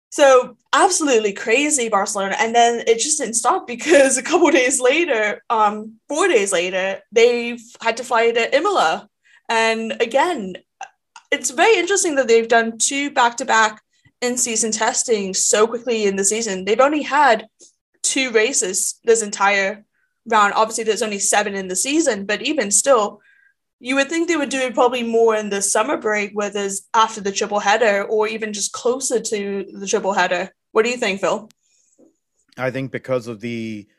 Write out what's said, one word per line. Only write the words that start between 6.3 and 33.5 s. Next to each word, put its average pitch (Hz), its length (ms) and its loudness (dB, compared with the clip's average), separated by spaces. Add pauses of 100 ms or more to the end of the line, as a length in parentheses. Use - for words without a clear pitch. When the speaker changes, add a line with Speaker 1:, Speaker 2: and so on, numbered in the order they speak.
Speaker 1:
later, 185 500 -2 (120)
they 240 460 2 (240)
had 226 160 -2
to 254 60 -8
fly 233 260 2
to 233 260 0
Imola. 240 500 0 (440)
And 226 500 0
again, 254 560 0 (760)
it's 277 200 -4
very 370 280 4
interesting 359 380 -2
that 262 100 2
they've 226 220 4
done 226 300 2
two 277 320 -2
back-to-back 233 720 0 (400)
in-season 240 500 -2
testing 214 640 -2
so 214 320 2
quickly 226 400 -2
in 196 100 0
the 196 80 0
season. 202 400 -2
They've 214 160 2
only 285 220 2
had 254 440 2 (560)
two 262 280 -2
races 214 720 -2
this 220 180 4
entire 202 640 0 (420)
round. 208 280 4
Obviously, 220 300 0
there's 214 180 -2
only 214 160 -4
seven 208 360 0
in 190 140 -8
the 185 80 -6
season, 269 480 -2
but 208 180 -4
even 254 280 -2
still, 220 500 2 (600)
you 247 140 -6
would 277 140 0
think 330 180 -2
they 330 100 0
would 285 120 -2
do 262 100 -4
it 254 160 -4
probably 247 300 2
more 226 320 2
in 214 140 -4
the 202 120 -4
summer 226 340 0
break, 214 380 -2
whether 202 300 -4
it's 196 280 -8
after 220 280 2
the 196 100 -4
triple 202 300 -2
header 202 420 2
or 214 240 -2
even 220 260 -6
just 202 200 -8
closer 254 480 -2
to 202 520 -6
the 196 140 -12
triple 190 260 -2
header. 180 400 -2 (200)
What 220 120 2
do 240 60 -2
you 247 60 -4
think, 196 240 -4
Phil? 185 280 -4 (1080)
Speaker 2:
I 127 160 -4
think 131 180 -8
because 123 380 -4
of 113 100 -10
the, 113 480 -10 (120)